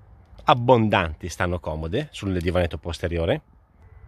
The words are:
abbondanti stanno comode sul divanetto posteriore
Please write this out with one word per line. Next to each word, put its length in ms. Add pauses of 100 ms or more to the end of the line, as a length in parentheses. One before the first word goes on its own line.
(440)
abbondanti 840
stanno 320
comode 520
sul 280
divanetto 380
posteriore 640 (680)